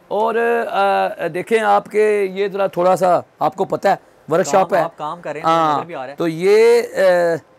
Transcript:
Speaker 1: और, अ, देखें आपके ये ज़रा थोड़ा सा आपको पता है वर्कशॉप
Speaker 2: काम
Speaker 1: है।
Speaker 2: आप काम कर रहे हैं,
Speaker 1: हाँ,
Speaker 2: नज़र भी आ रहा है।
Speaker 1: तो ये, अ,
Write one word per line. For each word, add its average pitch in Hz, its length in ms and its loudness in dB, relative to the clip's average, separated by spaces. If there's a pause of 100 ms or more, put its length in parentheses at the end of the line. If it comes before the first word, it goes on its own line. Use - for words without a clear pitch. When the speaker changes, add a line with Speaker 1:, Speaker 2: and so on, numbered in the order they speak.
(120)
Speaker 1:
और, 220 260 -2
अ, 196 880 -2
देखें 180 320 -2
आपके 208 680 0
ये 190 240 -4
ज़रा 196 180 -2
थोड़ा 185 280 2
सा 165 280 2 (180)
आपको 151 240 -2
पता 156 260 -2
है 160 80 0 (300)
वर्कशॉप 185 400 2
Speaker 2:
काम 190 100 0
Speaker 1:
है। 160 60 0
Speaker 2:
आप 160 100 -10
काम 160 260 -10
कर 165 120 -10
रहे 147 60 -12
हैं, 160 80 -4
Speaker 1:
हाँ, 160 300 2
Speaker 2:
नज़र 147 100 -6
भी 170 60 -14
आ 151 40 -10
रहा 127 100 -10
है। 143 80 -16
Speaker 1:
तो 170 120 -4
ये, 214 540 4
अ, 175 560 2 (220)